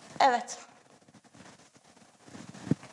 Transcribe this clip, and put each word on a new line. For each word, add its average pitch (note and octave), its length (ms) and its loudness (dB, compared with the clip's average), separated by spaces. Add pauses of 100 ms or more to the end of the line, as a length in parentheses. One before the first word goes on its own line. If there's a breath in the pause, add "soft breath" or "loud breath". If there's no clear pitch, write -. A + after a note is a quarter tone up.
(200)
Evet. A#3+ 380 6 (2250)